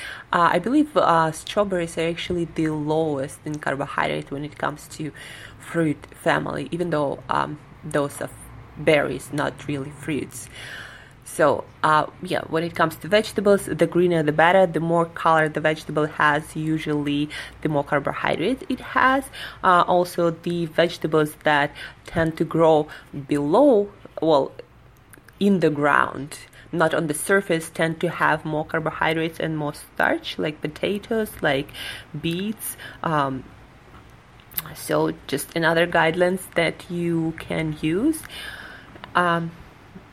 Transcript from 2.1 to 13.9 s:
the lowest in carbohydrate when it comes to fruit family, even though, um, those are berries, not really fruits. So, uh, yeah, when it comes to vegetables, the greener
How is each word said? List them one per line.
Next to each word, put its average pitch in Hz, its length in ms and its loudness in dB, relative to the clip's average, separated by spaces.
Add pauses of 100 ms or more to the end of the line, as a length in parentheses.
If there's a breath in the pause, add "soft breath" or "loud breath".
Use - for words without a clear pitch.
the 160 240 -2
lowest 151 720 -2
in 151 160 -6
carbohydrate 151 720 -4
when 143 140 -8
it 147 120 -12
comes 143 380 -6
to 151 160 -8 (480 loud breath)
fruit 160 480 -4 (160)
family, 147 480 0
even 175 180 -4
though, 147 300 -2 (100)
um, 147 300 -2 (240)
those 147 380 -2
are - 80 -8 (480)
berries, 143 560 2
not 139 340 -4
really 143 240 -6
fruits. - 560 -8 (800 loud breath)
So, - 400 2 (180)
uh, 151 240 4 (160)
yeah, 180 240 -2
when 165 160 -2
it 170 100 -6
comes 160 220 0
to - 120 -12
vegetables, 202 580 2
the 170 200 2
greener 170 380 2